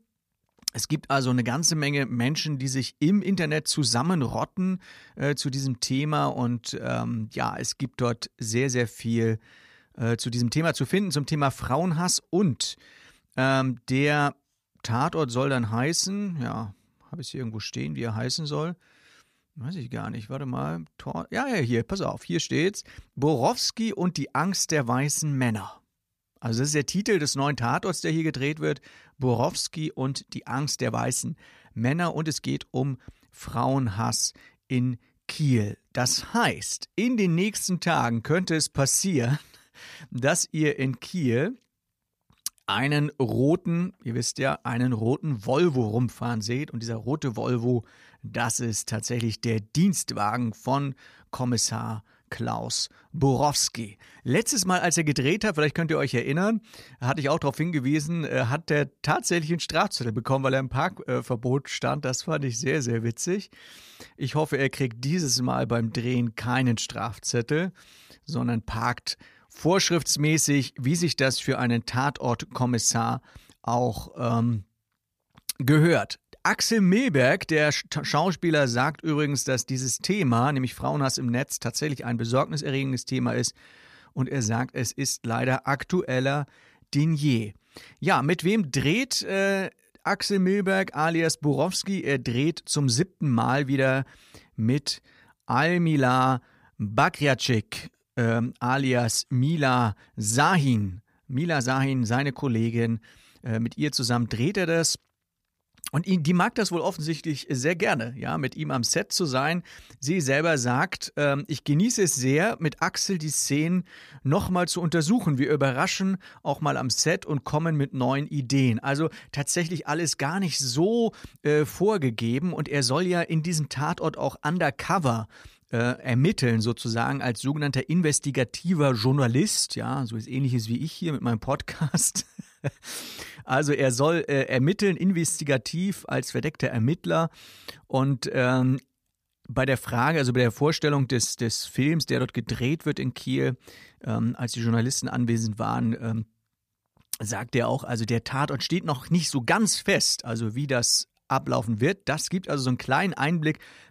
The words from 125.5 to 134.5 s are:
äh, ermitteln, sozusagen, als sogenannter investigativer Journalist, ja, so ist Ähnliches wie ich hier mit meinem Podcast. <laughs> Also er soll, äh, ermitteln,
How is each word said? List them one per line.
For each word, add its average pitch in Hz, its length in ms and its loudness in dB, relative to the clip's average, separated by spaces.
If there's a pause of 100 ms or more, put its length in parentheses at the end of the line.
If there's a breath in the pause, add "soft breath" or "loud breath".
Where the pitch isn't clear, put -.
äh, 120 300 0
ermitteln, 127 600 2
sozusagen, 120 600 -2
als 123 200 -4
sogenannter 143 480 -2
investigativer 147 1040 2
Journalist, 131 800 2
ja, 123 300 -4
so 113 100 -6
ist 110 120 -8
Ähnliches 127 400 0
wie 117 100 0
ich 156 140 -6
hier 165 220 -4
mit 131 80 -4
meinem 117 180 0
Podcast. - 920 -2
<laughs> - 40 -20 (1080 loud breath)
Also 143 260 2
er 135 200 4
soll, 147 360 2
äh, 139 160 2
ermitteln, 160 540 2